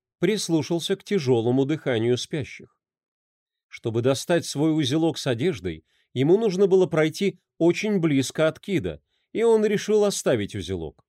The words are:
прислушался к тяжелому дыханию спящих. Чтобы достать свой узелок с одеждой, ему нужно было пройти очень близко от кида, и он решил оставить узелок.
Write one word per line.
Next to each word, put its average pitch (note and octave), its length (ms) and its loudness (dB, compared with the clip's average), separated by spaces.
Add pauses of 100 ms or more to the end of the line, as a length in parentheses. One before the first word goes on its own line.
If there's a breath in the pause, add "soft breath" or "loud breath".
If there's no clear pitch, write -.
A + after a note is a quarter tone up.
(200)
прислушался F3 760 -2
к - 80 -20
тяжелому B2+ 640 2
дыханию B2 520 0
спящих. - 600 -10 (880)
Чтобы A#2 340 -6
достать D3+ 440 0
свой D#3 320 0
узелок D#3 400 0
с - 80 -8
одеждой, A2 580 -4 (300)
ему D3 240 4
нужно G3+ 300 2
было F#3 180 4
пройти D#3+ 540 -2 (180)
очень F#3+ 420 2
близко D#3 480 0
от D#3 120 -4
кида, F#2+ 420 -4 (300)
и G3+ 100 -4
он A3 240 4
решил G#3+ 400 2
оставить C3+ 500 -2
узелок. E2+ 540 -8